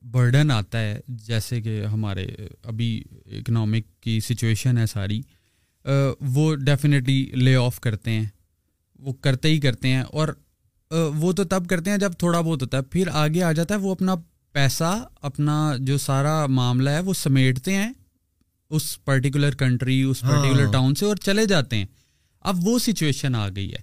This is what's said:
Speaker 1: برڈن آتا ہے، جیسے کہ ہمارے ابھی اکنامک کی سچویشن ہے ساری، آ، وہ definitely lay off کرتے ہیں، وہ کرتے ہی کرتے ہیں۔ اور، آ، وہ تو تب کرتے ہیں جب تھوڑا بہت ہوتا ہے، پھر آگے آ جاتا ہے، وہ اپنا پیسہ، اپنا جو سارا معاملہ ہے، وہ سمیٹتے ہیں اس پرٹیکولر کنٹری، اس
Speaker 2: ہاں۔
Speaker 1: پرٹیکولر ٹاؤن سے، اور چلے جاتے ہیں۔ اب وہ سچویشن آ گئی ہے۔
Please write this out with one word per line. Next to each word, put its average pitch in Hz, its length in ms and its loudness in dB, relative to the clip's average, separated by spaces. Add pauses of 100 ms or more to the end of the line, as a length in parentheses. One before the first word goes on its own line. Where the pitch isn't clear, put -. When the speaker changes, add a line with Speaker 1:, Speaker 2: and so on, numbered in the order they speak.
Speaker 1:
برڈن 127 500 2
آتا 113 280 -4
ہے، 107 280 -6
جیسے 113 540 -6
کہ 107 240 -4
ہمارے 104 420 -4 (360)
ابھی 113 400 -4 (220)
اکنامک 110 760 -2
کی 113 180 -2
سچویشن 117 580 0
ہے 113 80 2
ساری، 104 360 -4 (640)
آ، 139 40 -6 (320)
وہ 147 340 0 (140)
definitely 135 760 2
lay 131 120 6
off 123 240 0
کرتے 113 300 -4
ہیں، 110 120 0 (760)
وہ 135 140 -10
کرتے 135 360 0
ہی 156 100 2
کرتے 135 280 0
ہیں۔ 131 140 2
اور، 151 260 -4 (600)
آ، 160 80 -6
وہ 156 340 0
تو 196 120 0
تب 180 240 -2
کرتے 180 220 0
ہیں 208 80 2
جب 196 140 0
تھوڑا 170 300 2
بہت 160 200 0
ہوتا 131 160 -4
ہے، 135 40 0
پھر 175 300 -2
آگے 156 320 2
آ 165 80 2
جاتا 165 220 0
ہے، 208 60 -2
وہ 190 120 -2
اپنا 185 240 0 (360)
پیسہ، 165 540 0 (160)
اپنا 151 580 0
جو 135 180 0
سارا 143 480 0
معاملہ 131 440 2
ہے، 147 100 0
وہ 185 140 -2
سمیٹتے 131 600 2
ہیں 208 200 -2 (760)
اس - 360 -4
پرٹیکولر 139 460 2
کنٹری، 131 520 0
اس 131 200 0
Speaker 2:
ہاں۔ 123 80 2
Speaker 1:
پرٹیکولر 135 400 4
ٹاؤن 131 240 4
سے، 202 100 -2
اور 208 100 2
چلے 202 300 2
جاتے 165 300 0
ہیں۔ 101 100 0 (560)
اب 196 200 -2
وہ 233 180 2
سچویشن 147 560 0
آ 104 200 -2
گئی 98 160 -6
ہے۔ - 120 -12